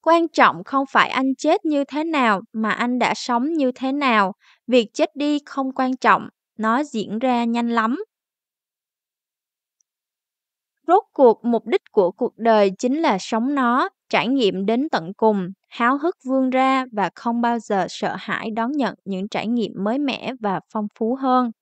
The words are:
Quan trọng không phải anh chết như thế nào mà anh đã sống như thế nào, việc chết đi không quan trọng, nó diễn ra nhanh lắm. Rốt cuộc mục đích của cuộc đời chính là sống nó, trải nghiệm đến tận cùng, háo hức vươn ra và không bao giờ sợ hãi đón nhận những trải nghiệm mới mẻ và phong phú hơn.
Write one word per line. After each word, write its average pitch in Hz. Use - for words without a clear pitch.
Quan 330
trọng 190
không 269
phải -
anh 262
chết 311
như 285
thế 294
nào 247
mà 220
anh 240
đã 226
sống 254
như 269
thế 262
nào, 226
việc 226
chết -
đi 294
không 269
quan 262
trọng, -
nó 220
diễn 214
ra 240
nhanh 233
lắm. 233
Rốt 359
cuộc 240
mục 233
đích 294
của 185
cuộc -
đời 214
chính 262
là 269
sống 240
nó, 262
trải 190
nghiệm 196
đến 247
tận 170
cùng, 202
háo 247
hức 330
vươn 262
ra 262
và 208
không 233
bao 233
giờ 196
sợ -
hãi -
đón 233
nhận 262
những 190
trải 175
nghiệm 233
mới 226
mẻ 269
và 196
phong 214
phú 226
hơn. 254